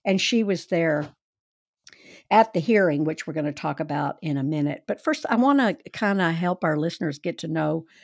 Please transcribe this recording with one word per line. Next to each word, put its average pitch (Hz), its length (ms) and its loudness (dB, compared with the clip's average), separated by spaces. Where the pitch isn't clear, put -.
and 190 160 2
she 226 220 2
was 196 240 -2
there 156 420 0
at 220 240 4
the 185 60 0
hearing, 170 440 2
which 151 220 -4
we're 160 80 -8
gonna 147 180 -2
talk 147 280 -6
about 143 420 -4
in 151 160 -2
a 135 60 -2
minute. 147 420 -2
But - 180 -6
first, - 240 -2
I 247 100 0
wanna 262 400 4
kinda 196 380 0
help 180 320 -2
our 156 140 2
listeners 160 400 -4
get 170 220 -6
to 165 80 -10
know 160 400 -2